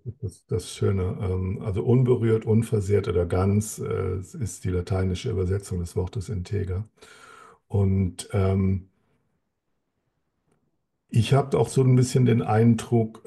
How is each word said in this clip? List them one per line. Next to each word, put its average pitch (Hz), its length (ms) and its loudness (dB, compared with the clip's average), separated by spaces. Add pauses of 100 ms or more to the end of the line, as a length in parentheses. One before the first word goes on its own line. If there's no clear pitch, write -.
ist - 180 -12
das, - 220 -12
das - 280 -6
Schöne. 98 480 -2
Ähm, 92 400 -4
also 92 220 -4
unberührt, 117 600 2
unversehrt 104 640 2
oder 87 180 0
ganz, 95 540 0
äh, 95 400 -4
ist 113 440 -10
die - 60 -4
lateinische 90 640 -2
Übersetzung 95 480 -2
des 85 160 -8
Wortes 90 340 -6
integer. 95 580 -4 (800)
Und, 95 680 0
ähm, 95 560 0 (2250)
ich - 240 2
hab 135 220 2
auch 117 140 2
so - 140 0
ein 131 120 6
bisschen 127 300 2
den 117 160 4
Eindruck, 113 840 2